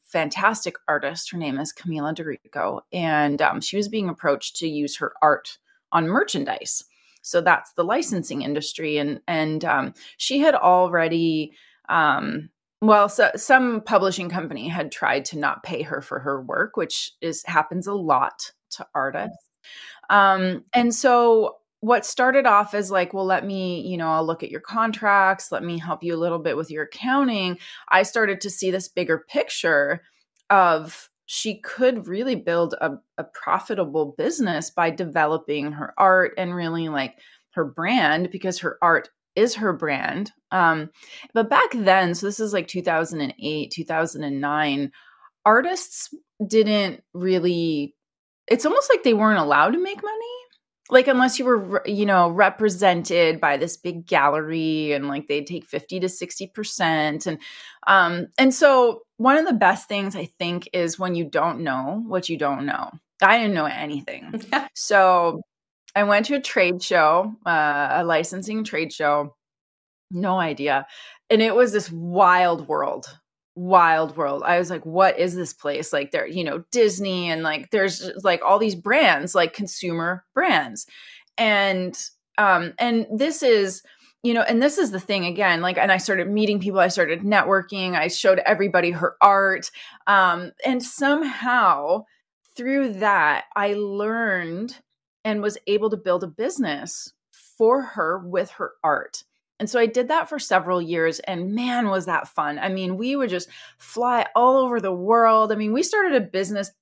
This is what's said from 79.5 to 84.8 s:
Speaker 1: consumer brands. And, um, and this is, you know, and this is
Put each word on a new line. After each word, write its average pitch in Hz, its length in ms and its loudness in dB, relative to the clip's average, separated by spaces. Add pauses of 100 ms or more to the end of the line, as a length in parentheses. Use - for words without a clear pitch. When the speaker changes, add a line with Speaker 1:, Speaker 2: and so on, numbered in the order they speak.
Speaker 1:
consumer 175 720 -6 (100)
brands. 165 540 -2 (500)
And, 196 560 0 (440)
um, 180 420 2
and 233 340 0
this 294 300 -2
is, 202 400 2 (400)
you 240 100 0
know, 233 80 2
and 233 200 2
this 294 160 2
is 285 140 0